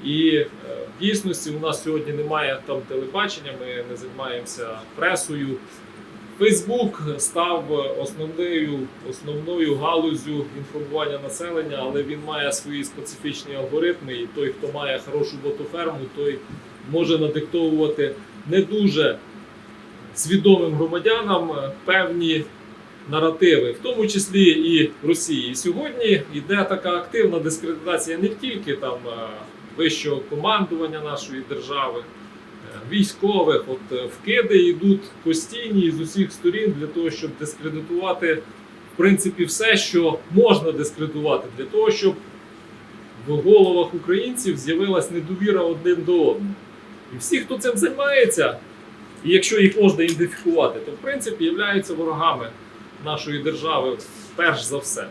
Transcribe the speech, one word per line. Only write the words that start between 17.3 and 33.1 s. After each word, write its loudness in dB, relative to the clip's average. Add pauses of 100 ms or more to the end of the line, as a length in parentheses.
не 4
дуже 2 (960)
свідомим 4
громадянам, 0
е, -4 (140)
певні 2 (680)
наративи, 4
в -8
тому 0
числі 2
і 6 (120)
Росії. 0
І -6
сьогодні 0 (120)
йде 0
така -2
активна 2
дискредитація -4
не 0
тільки -6
там, -6
е, -8 (680)
вищого 0 (100)
командування 0
нашої -8
держави, -4
е, -18 (120)
військових. 2